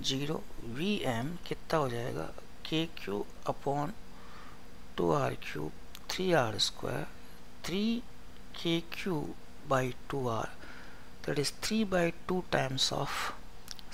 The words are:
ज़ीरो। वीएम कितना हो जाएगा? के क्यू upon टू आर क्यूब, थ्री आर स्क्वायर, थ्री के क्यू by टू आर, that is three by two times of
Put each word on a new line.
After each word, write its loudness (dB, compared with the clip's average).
ज़ीरो। 0
वीएम 2
कितना -2
हो 4
जाएगा? -2
के 2
क्यू -2
upon 0
टू 6
आर 4
क्यूब, -4
थ्री 2
आर 6
स्क्वायर, 0
थ्री 2
के 4
क्यू 0
by 4
टू 0
आर, 0
that 2
is -2
three 4
by 6
two 2
times 4
of 0